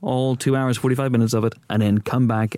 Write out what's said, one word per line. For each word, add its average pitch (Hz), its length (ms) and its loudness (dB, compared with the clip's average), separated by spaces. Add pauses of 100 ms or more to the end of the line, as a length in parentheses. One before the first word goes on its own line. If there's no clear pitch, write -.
all 131 340 0
two 135 220 0
hours, 131 200 0
forty-five 131 340 0
minutes 113 220 2
of 113 120 0
it, 113 100 -2 (140)
and 107 120 2
then 104 180 2
come 123 280 0
back 110 300 -2